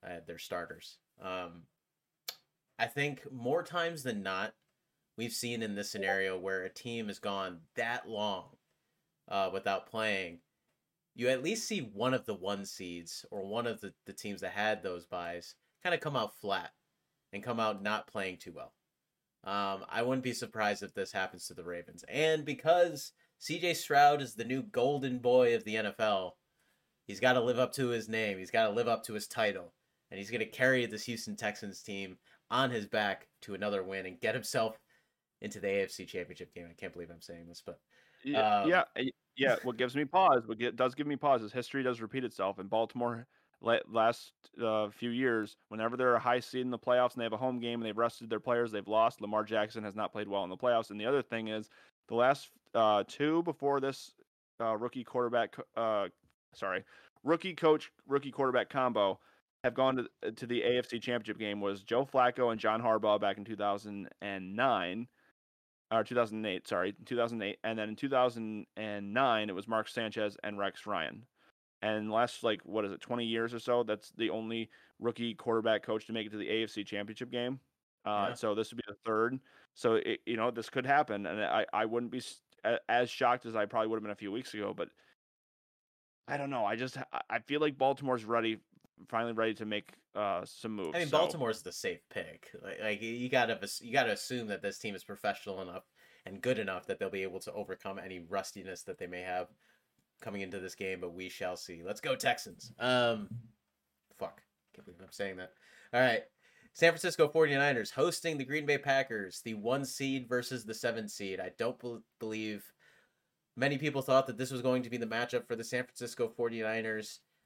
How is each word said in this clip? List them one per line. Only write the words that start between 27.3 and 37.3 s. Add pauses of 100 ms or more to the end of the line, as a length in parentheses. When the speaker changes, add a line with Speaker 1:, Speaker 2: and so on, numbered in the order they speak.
Speaker 1:
live
up
to
his
name.
He's
gotta
live
up
to
his
title. (360)
And
he's
gonna
carry
this
Houston
Texans
team (320)
on
his
back (120)
to
another
win
and
get
himself (640)
into
the
A
F
C
Championship
game.
I
can't
believe
I'm
saying